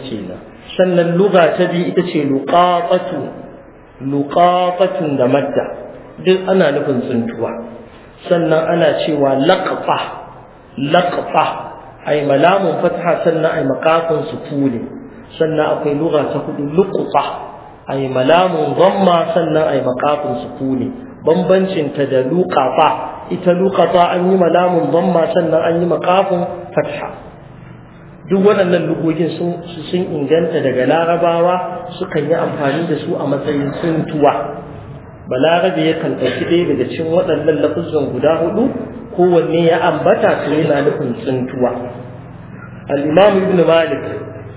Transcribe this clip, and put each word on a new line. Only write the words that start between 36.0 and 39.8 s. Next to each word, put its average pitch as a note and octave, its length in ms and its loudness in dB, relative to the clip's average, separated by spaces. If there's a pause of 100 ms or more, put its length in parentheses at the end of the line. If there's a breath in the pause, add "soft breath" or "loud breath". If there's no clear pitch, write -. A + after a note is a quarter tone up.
ɗauki B2+ 320 -4
ɗaya E3+ 240 2
daga B2 160 -2
cikin D#3+ 240 -6
waɗannan D#3 480 0
lafuzan D3 460 -2 (100)
guda C#3+ 240 2
huɗu, F#3 240 0 (480)
kowanne E3+ 560 4
ya E3 100 4 (140)